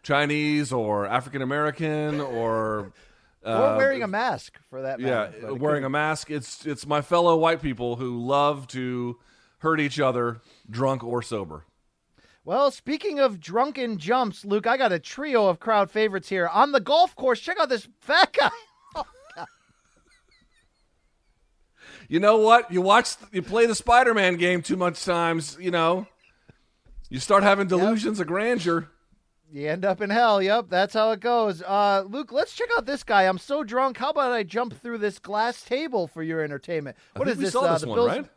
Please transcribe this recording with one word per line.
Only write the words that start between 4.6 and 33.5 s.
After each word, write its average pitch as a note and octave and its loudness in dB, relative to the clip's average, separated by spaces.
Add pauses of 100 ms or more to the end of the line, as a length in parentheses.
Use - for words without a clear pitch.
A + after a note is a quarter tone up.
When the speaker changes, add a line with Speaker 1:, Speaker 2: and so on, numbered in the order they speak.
Speaker 2:
for C3 -10
that C3+ -6
matter. A#2 -2
Speaker 1:
Yeah, A2 -16
Speaker 2:
But A2 -10
it A2+ -8
Speaker 1:
wearing D3 0
Speaker 2:
could C3+ -4
Speaker 1:
a C3 -4
mask. D3+ -4
It's, D3 -10
it's C#3+ -6
my D3 0
fellow E3+ 4
white D#3+ 2
people B2 -4
who B2 -6
love C#3 2
to B2 -6 (420)
hurt D#3+ 0
each C#3+ -2
other, A#2+ 0 (280)
drunk B2 -2
or A#2+ -4
sober. E2+ -8 (840)
Speaker 2:
Well, C4 2
speaking D4+ -6
of A3+ 0
drunken A#3 -4
jumps, G#3+ -2
Luke, G3+ 0
I A#3+ 2
got B3 2
a E3+ -2
trio B3+ 0
of F3 0
crowd G#3 0
favorites G#3+ -2
here. F#3 0
On B3 2
the C#4 2
golf D#4 2
course, B3+ 0
check F#4 -6
out D#4 2
this A#3+ -4 (120)
fat F4 4
guy. - 2
<laughs> - -20
Oh, D#4 -6 (300)
God. - -14 (2500)
Speaker 1:
You D#3+ 0
know G#3 6
what? A3+ 6
You F3 0
watch, G#3 4 (160)
you F#3 -4
play A3+ 2
the A3+ 0
Spider-Man A3+ 4
game F3 2
too G3 -2
much F3 -2
times, E3+ -2
you F3+ -4
know. F3 2 (1040)
You B2+ -8
start G3 4
having G3 4
Speaker 2:
Yep. F3+ 2
Speaker 1:
delusions G#3+ 0
of D#3+ -4
grandeur. F3 -2 (640)
Speaker 2:
You D3 -8
end F3 -4
up F#3+ 0
in G3+ -4
hell. A3 4
Yep, G3+ 0
that's F#3 0
how A3 2
it G#3+ -2
goes. G#3+ 0
Uh, G3 2
Luke, A#3+ -10
let's C#4+ -2
check A#4+ -4 (100)
out G#3+ -4
this C#4 -6
guy. G3+ 4
I'm F#3 2
so C#4 -4